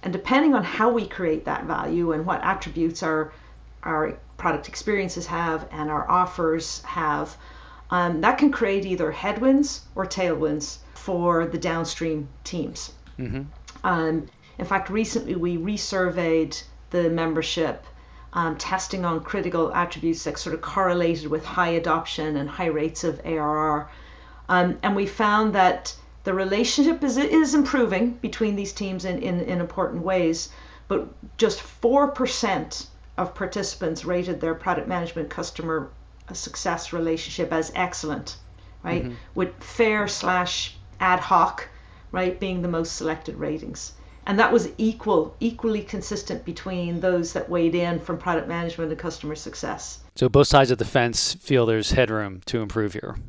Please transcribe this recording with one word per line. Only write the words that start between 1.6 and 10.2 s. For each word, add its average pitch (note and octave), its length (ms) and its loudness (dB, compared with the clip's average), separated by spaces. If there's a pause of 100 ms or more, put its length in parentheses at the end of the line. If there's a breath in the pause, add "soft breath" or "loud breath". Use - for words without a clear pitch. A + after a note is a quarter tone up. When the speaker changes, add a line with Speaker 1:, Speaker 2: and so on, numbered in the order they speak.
Speaker 1:
value E3 480 0
and D#3 120 -2
what F3+ 180 -2
attributes E3 600 -2
our, D#3 300 0 (500 loud breath)
our D#3 340 -2 (200)
product D3+ 320 -2
experiences G3 580 -4
have E3 440 -2
and D3+ 180 -4
our D3 200 -2
offers E3+ 760 0
have, D#3 520 -2 (560 loud breath)
um, E3+ 300 2
that A#3 160 6
can D4 140 6
create G3 340 0
either F3 260 0
headwinds B3+ 720 2 (140)
or F#3 100 -2
tailwinds D#3 720 0 (160)